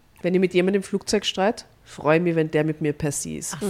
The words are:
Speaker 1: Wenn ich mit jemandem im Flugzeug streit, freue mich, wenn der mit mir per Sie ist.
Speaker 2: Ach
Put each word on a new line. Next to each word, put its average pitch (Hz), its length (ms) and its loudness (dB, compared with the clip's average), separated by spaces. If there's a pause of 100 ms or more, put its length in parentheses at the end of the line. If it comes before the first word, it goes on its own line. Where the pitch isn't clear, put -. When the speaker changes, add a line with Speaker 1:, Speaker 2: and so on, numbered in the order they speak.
(220)
Speaker 1:
Wenn 175 120 0
ich 180 60 4
mit 180 140 2
jemandem 190 280 2
im - 20 -10
Flugzeug - 420 -4
streit, 196 400 -2 (180)
freue 156 360 2
mich, 175 160 2
wenn 160 160 0
der 151 100 4
mit 156 180 -2
mir 147 120 0
per 147 180 -4
Sie 80 260 -8
ist. - 200 -10
Speaker 2:
Ach 143 140 -12